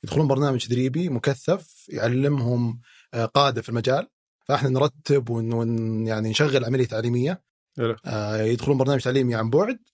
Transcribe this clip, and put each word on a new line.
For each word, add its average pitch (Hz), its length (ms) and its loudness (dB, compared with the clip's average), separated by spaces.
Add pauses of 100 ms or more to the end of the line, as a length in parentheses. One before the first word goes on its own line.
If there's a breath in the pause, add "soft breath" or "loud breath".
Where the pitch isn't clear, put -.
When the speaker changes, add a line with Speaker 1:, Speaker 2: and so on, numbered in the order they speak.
Speaker 1:
يدخلون 151 240 0
برنامج 135 400 0
تدريبي 131 420 -2
مكثف 143 800 -2
يعلمهم، 120 920 0 (320 soft breath)
آه، 117 120 -2
قادة 135 360 2
في - 80 -10
المجال، 127 380 0 (400)
فإحنا 139 220 2
نرتب 131 600 2
ون-، 117 240 -2
ون-، 113 540 -2
يعني 110 220 -2
نشغل 131 360 2
عملية 127 200 0
تعليمية. 120 580 -2 (340)
Speaker 2:
حلو. 117 180 -2 (100)
Speaker 1:
آه، 107 360 -2
يدخلون 120 360 0
برنامج 131 240 2
تعليمي 127 340 0
عن 110 140 -2
بعد 208 300 2 (140)